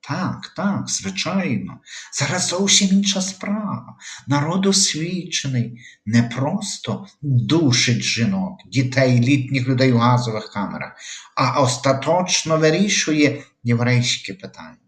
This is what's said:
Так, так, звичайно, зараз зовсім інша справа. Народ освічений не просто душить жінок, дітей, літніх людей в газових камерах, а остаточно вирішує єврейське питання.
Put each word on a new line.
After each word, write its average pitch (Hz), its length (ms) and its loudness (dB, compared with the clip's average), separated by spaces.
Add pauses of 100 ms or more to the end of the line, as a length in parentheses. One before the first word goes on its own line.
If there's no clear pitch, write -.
Так, - 480 -6
так, 190 320 -2
звичайно, 160 880 -4 (340)
зараз 165 340 -2
зовсім 196 420 4
інша 196 320 2
справа. - 760 -6 (300)
Народ 160 400 0
освічений 160 1120 -2 (280)
не 117 160 4
просто 131 840 -4 (160)
душить 131 800 2
жінок, 95 640 -2
дітей, 127 540 2
літніх 131 480 0
людей 131 240 4
в 117 60 4
газових 117 540 0
камерах, - 440 -8 (400)
а 131 240 0
остаточно 156 1000 0
вирішує 156 840 2 (200)
єврейське 120 720 0
питання. 80 420 -18 (120)